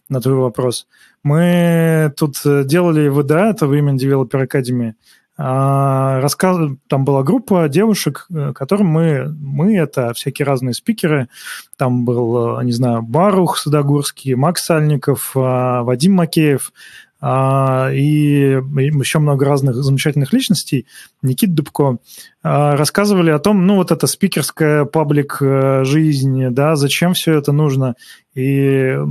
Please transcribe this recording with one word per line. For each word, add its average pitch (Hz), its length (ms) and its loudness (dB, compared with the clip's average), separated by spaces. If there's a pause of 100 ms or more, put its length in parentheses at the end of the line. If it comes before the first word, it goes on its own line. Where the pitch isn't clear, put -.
на 131 120 -4
твой 131 160 0
вопрос. 127 500 -2 (380)
Мы 165 920 2
тут, 147 280 -2
э, 143 200 2
делали 156 440 2
В 139 160 2
Д 147 100 0
А, 208 160 2
это 190 160 -2
Women 143 300 2
Developer 135 500 0
Academy. 123 460 -4 (480)
А, 135 800 0
раска-, 156 560 0 (120)
там 135 160 0
была 139 180 2
группа 180 460 0
девушек, 175 600 0
э, 143 240 -6
которым 196 360 -2
мы, 156 400 0 (120)
мы — 147 360 0
это 131 360 -2
всякие - 320 -6
разные 127 300 -2
спикеры. 151 540 -2 (480)
Там 123 280 0
был, 120 540 0
э, 127 60 -4
не 123 80 0
знаю, 117 300 0
Барух 170 540 2
Садогурский, 143 800 -2
Макс 156 300 -2
Сальников, 151 720 0
а, 127 480 0
Вадим 127 300 2
Макеев — 156 580 0 (480)
а, 131 720 0
и, 143 640 2
и 135 260 -2 (140)
ещё 147 220 0
много 143 260 2
разных 139 300 0
замечательных 139 560 -2
личностей, 196 540 0 (360)
Никита 135 300 0
Дубко, 143 460 0 (440)
а, 147 320 2
рассказывали 175 560 2
о 151 80 2
том, 196 260 2
ну, 202 120 4
вот 180 160 2
эта 147 160 0
спикерская 151 800 0
паблик, 147 540 -2
э, 135 440 2
жизнь, 135 640 0
да, 143 260 2
зачем 147 400 0
всё 165 240 0
это 143 140 0
нужно 135 420 0 (400)
и 135 600 0 (140)